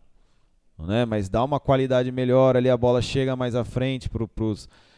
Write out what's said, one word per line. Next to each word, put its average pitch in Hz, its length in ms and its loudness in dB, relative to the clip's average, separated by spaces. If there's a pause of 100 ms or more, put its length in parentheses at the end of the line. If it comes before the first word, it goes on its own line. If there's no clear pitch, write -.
(760)
né? 98 280 -2
Mas 107 220 -4
dá 110 160 0
uma 143 160 -2
qualidade 131 520 2
melhor 127 440 4
ali, 127 140 2
a 123 80 4
bola 123 240 2
chega 131 340 -2
mais 127 200 -4
à 120 100 -2
frente 127 420 -4
pro, 113 200 -6
pros, 110 420 -6 (280)